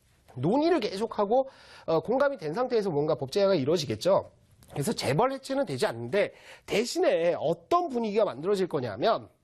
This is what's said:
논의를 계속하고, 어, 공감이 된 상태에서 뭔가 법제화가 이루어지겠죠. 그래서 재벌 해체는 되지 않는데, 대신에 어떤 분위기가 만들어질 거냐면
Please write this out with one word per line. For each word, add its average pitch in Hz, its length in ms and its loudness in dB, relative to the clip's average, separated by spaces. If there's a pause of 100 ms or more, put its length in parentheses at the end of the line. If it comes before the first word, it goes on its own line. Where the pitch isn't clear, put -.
(360)
논의를 285 440 2
계속하고, 220 720 0 (360)
어, 160 140 2
공감이 269 380 0
된 156 160 -6
상태에서 226 360 0
뭔가 147 260 0
법제화가 196 400 2
이루어지겠죠. 147 760 0 (400)
그래서 143 220 -2
재벌 220 400 0
해체는 269 320 -4
되지 143 200 -4
않는데, 131 460 -2 (340)
대신에 196 720 0
어떤 214 520 0
분위기가 220 340 0
만들어질 175 440 0
거냐면 127 600 -2 (160)